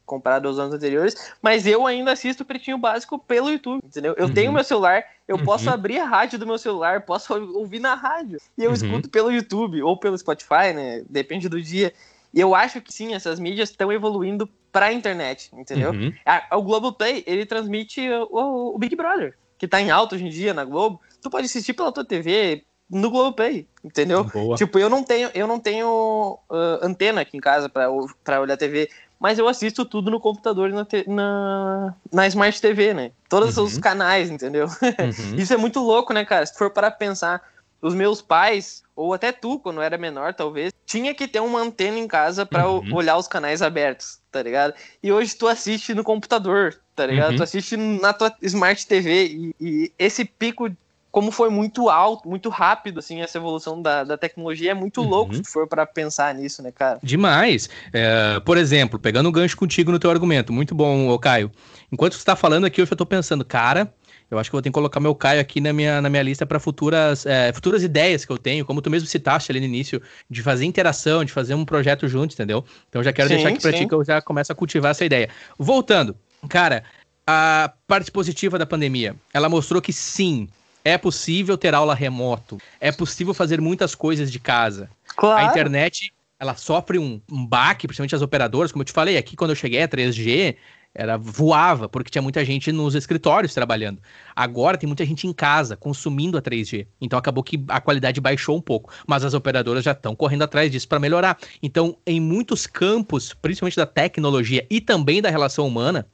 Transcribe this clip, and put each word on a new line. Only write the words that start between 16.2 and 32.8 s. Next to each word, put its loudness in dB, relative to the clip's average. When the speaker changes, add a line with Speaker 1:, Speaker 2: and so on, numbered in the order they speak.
Speaker 1:
A, 2
o 2
Globoplay, -2
ele -2
transmite -6
o, -2
o, -4
o -6
Big -2
Brother, -2
que -6
tá 2
em 0
alta 4
hoje -6
em -6
dia -2
na -4
Globo. -2
Tu -10
pode -4
assistir -4
pela -4
tua -6
T -4
V 0
no 0
Globoplay, 0
entendeu? 0
Speaker 2:
Boa. -2
Speaker 1:
Tipo, 2
eu 4
não 2
tenho, 0
eu -2
não -2
tenho, -2
ah, 0
antena 0
aqui -12
em -12
casa 2
pra 0
o-, -4
pra 0
olhar 0
T -2
V, -2
mas 0
eu 4
assisto -2
tudo -4
no 0
computador -2
e -4
na -4
te-, -4
na, -4
na 4
Smart 2
T 4
V, 2